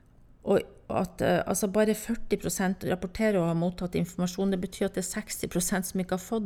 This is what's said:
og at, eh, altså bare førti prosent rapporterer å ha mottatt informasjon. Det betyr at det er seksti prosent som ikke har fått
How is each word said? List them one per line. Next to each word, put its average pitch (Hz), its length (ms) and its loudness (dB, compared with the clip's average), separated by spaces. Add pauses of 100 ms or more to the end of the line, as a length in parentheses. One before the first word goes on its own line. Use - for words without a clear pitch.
(440)
og - 160 4 (300)
at, - 320 0
eh, 175 240 4
altså 196 260 0
bare 214 220 4
førti - 420 -2
prosent 190 440 -2
rapporterer 196 560 0
å 170 100 4
ha 165 80 2
mottatt 180 400 -2
informasjon. 180 560 0
Det 190 100 0
betyr 185 260 -2
at 190 80 -4
det 190 100 -2
er - 180 -4
seksti - 260 -6
prosent 185 380 0
som - 140 -2
ikke 180 100 -4
har 185 80 0
fått 220 280 -4